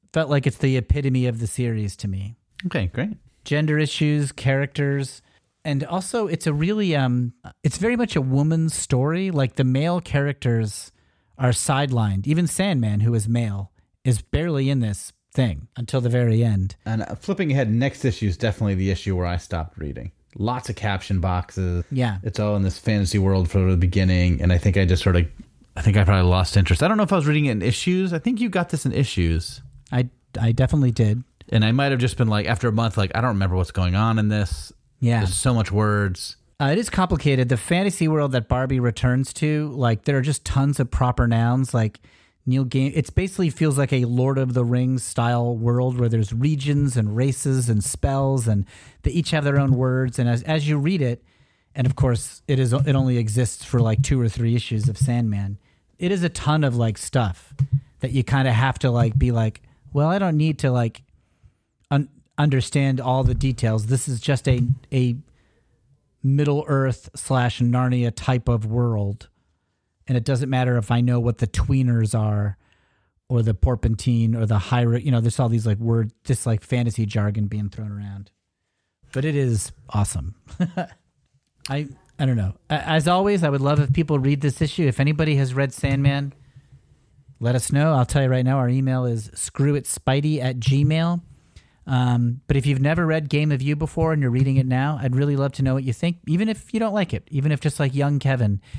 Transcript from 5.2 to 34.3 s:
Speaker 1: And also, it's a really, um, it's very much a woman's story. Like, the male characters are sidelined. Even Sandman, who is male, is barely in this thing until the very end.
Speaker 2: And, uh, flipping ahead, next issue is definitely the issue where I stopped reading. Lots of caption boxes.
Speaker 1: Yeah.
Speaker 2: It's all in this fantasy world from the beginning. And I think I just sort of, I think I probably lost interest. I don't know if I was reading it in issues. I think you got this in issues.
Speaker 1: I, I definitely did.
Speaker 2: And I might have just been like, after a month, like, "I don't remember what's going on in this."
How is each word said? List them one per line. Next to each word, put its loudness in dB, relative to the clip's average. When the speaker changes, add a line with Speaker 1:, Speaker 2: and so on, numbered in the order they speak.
Speaker 1:
And -2
also, -4
it's -6
a 2
really, 0
um, 0
it's -2
very 0
much -2
a 0
woman's 0
story. -2
Like, 0
the 0
male 0
characters -2
are 2
sidelined. 0
Even 2
Sandman, 0
who 2
is 0
male, -4
is 0
barely -2
in 0
this -4
thing -2
until -4
the 0
very 2
end. 0
Speaker 2:
And, -4
uh, -10
flipping -2
ahead, 0
next -2
issue 0
is -2
definitely 0
the 0
issue -2
where 0
I -2
stopped -8
reading. -10
Lots -4
of -6
caption -4
boxes. -2
Speaker 1:
Yeah. -2
Speaker 2:
It's -6
all 0
in 0
this -2
fantasy 0
world 2
from 2
the 4
beginning. 2
And 4
I 4
think 2
I 4
just 2
sort 4
of, 4
I -8
think 4
I 6
probably 4
lost 2
interest. 4
I 6
don't 2
know 2
if 0
I 4
was 2
reading 4
it 2
in -2
issues. 0
I -2
think -2
you 0
got -2
this -2
in 0
issues. 0
Speaker 1:
I, 0
I 2
definitely 2
did. 0
Speaker 2:
And 4
I 2
might 2
have 0
just 0
been 2
like, 0
after 0
a 0
month, 0
like, 2
"I -2
don't 0
remember 0
what's 0
going 0
on 2
in 2
this." -2